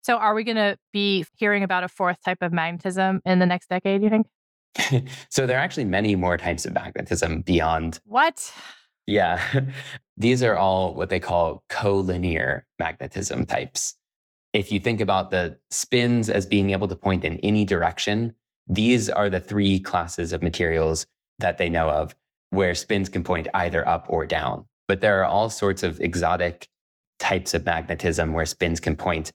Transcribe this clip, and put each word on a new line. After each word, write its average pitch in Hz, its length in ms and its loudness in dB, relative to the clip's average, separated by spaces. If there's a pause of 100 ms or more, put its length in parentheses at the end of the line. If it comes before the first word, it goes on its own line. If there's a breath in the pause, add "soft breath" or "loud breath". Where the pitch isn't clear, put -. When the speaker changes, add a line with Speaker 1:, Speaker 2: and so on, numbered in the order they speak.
Speaker 1:
So 240 160 2
are 214 180 2
we 220 80 -2
gonna 208 340 0 (160)
be 202 320 2 (100)
hearing 208 280 2
about 180 200 0
a 180 40 -4
fourth 180 340 -2
type 185 200 -2
of 175 120 0
magnetism 180 720 -2
in 185 140 6
the 180 60 6
next 180 240 0
decade, 196 340 2
you 214 60 4
think? 220 180 2 (500)
Speaker 2:
<laughs> - 320 0 (200 loud breath)
So 131 180 0
there 127 100 2
are 135 40 2
actually 151 240 -2
many 101 300 2
more 90 220 2
types 82 280 -4
of - 80 -6
magnetism 85 680 -2
beyond 80 640 0
Speaker 1:
What? 269 480 0 (540 loud breath)
Speaker 2:
Yeah. 92 340 2 (520 loud breath)
<laughs> - 240 -20
These 123 260 2
are 110 120 4
all 95 380 2
what 90 160 -4
they 90 100 0
call 85 500 0
collinear 90 920 0 (180)
magnetism 80 680 -6
types. - 500 -6 (580)
If 104 180 -2
you 101 80 0
think 110 220 -2
about 95 300 0
the 90 260 -2 (120)
spins 120 600 2
as 98 160 0
being 98 240 2
able 98 180 0
to 92 80 -4
point 92 300 -2
in 82 140 -4
any 104 260 2
direction, 104 680 -2 (320)
these 107 420 2
are 104 200 0
the 92 100 -2
three 98 400 2
classes 87 540 -4
of 90 80 -4
materials 82 640 0 (340)
that 87 180 0
they 87 120 0
know 82 200 0
of 76 260 -2 (360)
where 92 220 2
spins 98 360 -2
can 87 140 -4
point 82 300 -2
either 85 340 0
up 82 200 0
or 80 180 -2
down. 78 400 -4 (220)
But 98 140 0
there 101 200 4
are 92 40 4
all 107 240 2
sorts 98 340 -2
of 82 160 -4
exotic 87 680 -2 (500)
types 95 340 -2
of 82 120 -2
magnetism 82 680 -2
where 82 120 0
spins 85 340 -2
can 80 160 -2
point 80 400 -4